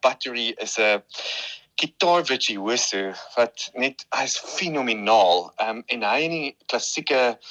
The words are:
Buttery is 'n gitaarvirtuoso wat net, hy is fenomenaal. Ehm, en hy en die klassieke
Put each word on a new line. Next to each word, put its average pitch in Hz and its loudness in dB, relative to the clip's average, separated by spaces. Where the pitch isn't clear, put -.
Buttery 120 0
is 110 -6
'n 107 2
gitaarvirtuoso 120 0
wat - 0
net, 135 -4
hy 139 0
is - -2
fenomenaal. 107 2
Ehm, 113 -4
en 117 -4
hy 107 2
en 165 -2
die 151 -6
klassieke 123 0